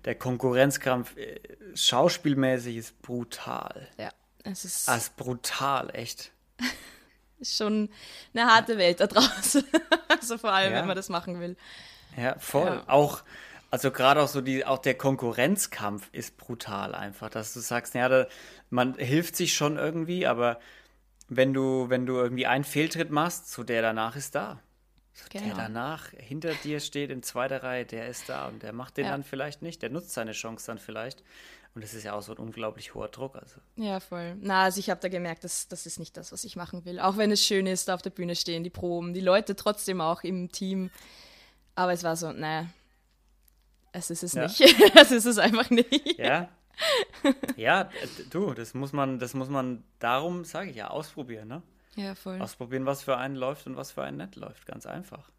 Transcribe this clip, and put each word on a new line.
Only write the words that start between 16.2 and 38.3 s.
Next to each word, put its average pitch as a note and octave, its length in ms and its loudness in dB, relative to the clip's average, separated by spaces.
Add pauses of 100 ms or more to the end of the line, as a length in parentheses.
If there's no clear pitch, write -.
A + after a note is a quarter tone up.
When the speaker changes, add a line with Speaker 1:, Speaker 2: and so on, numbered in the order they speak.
Speaker 1:
brutal G2+ 580 -8
einfach, G2+ 340 -10
dass A2 240 -8
du A#2+ 60 -12
sagst, A#2+ 340 -4
„Ja, B2 160 2
da, B2+ 180 6 (420)
man B2 260 2
hilft D3 400 0
sich F3 180 0
schon D3+ 240 0
irgendwie“, E3 480 -2
aber A#2+ 340 2 (680)
wenn C3 260 2
du, C3 360 0
wenn B2+ 160 0
du B2+ 100 -2
irgendwie B2 320 0
einen C3 160 2
Fehltritt D#3+ 480 -2
machst, D#3+ 400 -2
so A#2+ 120 -12
der A#2 180 0
danach A2+ 340 -2
ist C#3 180 -12
da. C#3+ 260 -6 (540)
So - 160 -20
Speaker 2:
Genau. G3+ 180 -10
Speaker 1:
der - 80 -8
danach A#2 640 -8
hinter D#3 380 -8
dir D3 240 -6
steht C#3+ 320 -8
in B2+ 100 -10
zweiter B2+ 420 -4
Reihe, B2+ 220 -6
der A#2 220 -10
ist B2 220 -12
da C3+ 180 -8
und A2 160 -14
der G#2+ 80 -12
macht B2 260 -14
den C#3 80 -2
Speaker 2:
Ja. G3 60 -4
Speaker 1:
dann C#3+ 120 -6
vielleicht C#3 380 -10
nicht, E3 200 -12
der A#2 80 -6
nutzt E3+ 240 -10
seine A2 180 -6
Chance A2+ 360 -12
dann A2+ 120 -10
vielleicht. A2 420 -12 (540)
Und A2 80 -12
das G#2+ 100 -16
ist G#2+ 120 -14
ja G2+ 80 -8
auch G#2 80 -6
so G#2+ 100 -16
ein - 80 -14
unglaublich A2 560 -10
hoher G#2+ 140 -10
Druck, C3 260 -12
also. - 240 -20 (160)
Speaker 2:
Ja, G3+ 240 -6
voll. F3 420 -12
Na, F#3+ 220 2
also F#3+ 160 2
ich G3 100 -6
hab F3+ 120 -2
da F3+ 80 -4
gemerkt, F3 340 -6
das, - 240 -8
das - 180 -14
ist E3+ 140 -12
nicht D#3+ 180 -14
das, E3 140 -16
was - 140 -12
ich G3 100 -16
machen F3 300 -12
will. F3 140 -10
Auch F#3+ 180 2
wenn G#3+ 140 4
es G#3 140 4
schön F#3+ 220 4
ist, F#3 200 -2
da F#3+ 60 0
auf F3+ 80 -4
der F#3+ 80 -8
Bühne F3 260 -6